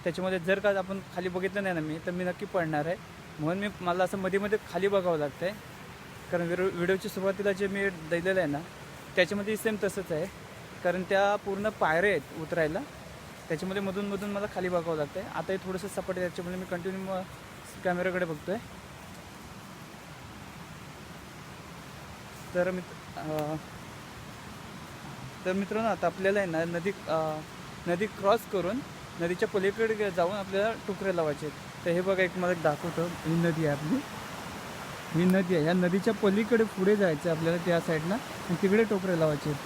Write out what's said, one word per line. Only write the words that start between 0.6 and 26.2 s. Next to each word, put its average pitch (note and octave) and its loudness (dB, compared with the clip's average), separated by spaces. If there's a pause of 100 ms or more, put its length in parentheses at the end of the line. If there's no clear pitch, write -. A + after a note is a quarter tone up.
आपण F#3+ -2 (160)
खाली F3+ -2
बघितलं F#3 0
नाही F#3 0
ना E3 2
मी, D#3 -2
तर F#3 0
मी F3+ -2
नक्की F3+ -2
पडणार D#3 2
आहे. F3+ 0 (420)
म्हणून D#3+ 0
मी, G3+ -2 (120)
मला F3+ 4
असं G3 0
मध्ये F#3 2
मध्ये G#3 2 (140)
खाली F#3 2
बघावं F3+ 4
लागतं D3 -2
आहे, G#3 -2 (760)
कारण F3 2
व्हिडिओ, F3+ 2
व्हिडिओच्या F3+ 2
सुरुवातीला G3 2
जे G3 0
मी G3 0
दिलेलं E3+ 2
आहे D#3 4
ना, C#3+ 0 (580)
त्याच्यामध्ये G3+ 4
सेम G#3+ 0
तसंच F#3 -2
आहे, D#3+ 0 (580)
कारण F3+ 2
त्या G3+ 4
पूर्ण G3+ -2
पायऱ्या F#3 4
आहेत D#3+ -2
उतरायला, D#3+ 2 (680)
त्याच्यामध्ये F#3 -2
मधून G3 -2
मधून G3+ -2
मला G3+ -2
खाली F#3 0
बघावं E3+ 2
लागतं D3 -2
आहे. G#3+ -8
आता E3 -4
हे F#3+ 2
थोडंसं F#3 -4
सपाट F#3+ -4
आहे, F3+ -2
त्याच्यामुळे F3+ -4
मी F#3 -4
कंटिन्यू F#3 -4
मग F#3+ -4 (640)
कॅमेराकडे F3+ 2
बघतो E3 -4
आहे. A#3 -2 (4000)
तर F3+ 4
मित-, - -8
अ, D#3 -2 (1900)
तर F#3 2
मित्रांनो, G#3 2
आता F3+ 2
आपल्याला F#3+ 4